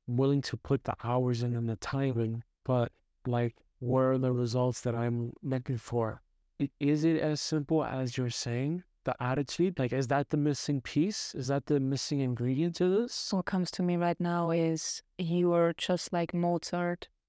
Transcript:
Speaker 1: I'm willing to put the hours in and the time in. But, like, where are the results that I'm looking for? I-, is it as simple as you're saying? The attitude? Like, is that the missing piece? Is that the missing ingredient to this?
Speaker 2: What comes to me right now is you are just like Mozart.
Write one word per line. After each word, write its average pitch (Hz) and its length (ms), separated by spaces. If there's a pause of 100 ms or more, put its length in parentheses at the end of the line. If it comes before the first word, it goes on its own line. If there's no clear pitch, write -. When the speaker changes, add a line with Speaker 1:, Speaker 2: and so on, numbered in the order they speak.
Speaker 1:
I'm 120 100
willing 139 260
to - 140
put - 260
the - 200
hours 123 380
in 120 140
and 117 140
the 110 80
time 135 420
in. 113 240 (220)
But, 123 260 (340)
like, 120 300 (240)
where 131 320
are 131 60
the 127 140
results 123 500
that 117 120
I'm 117 380 (100)
looking 131 360
for? 110 440 (400)
I-, 139 80 (100)
is 151 260
it 165 120
as 151 220
simple 156 440
as 127 340
you're 123 120
saying? 135 540 (220)
The 131 160
attitude? 143 580
Like, 123 120
is 131 180
that 139 200
the 151 80
missing 143 440
piece? - 520
Is 127 140
that 139 180
the 147 140
missing 135 400
ingredient 131 560
to 185 140
this? 226 440
Speaker 2:
What 185 120
comes 185 260
to - 120
me 175 140
right 175 220
now 175 320
is 165 500 (160)
you 175 360
are 170 200
just - 400
like 170 200
Mozart. 175 760 (200)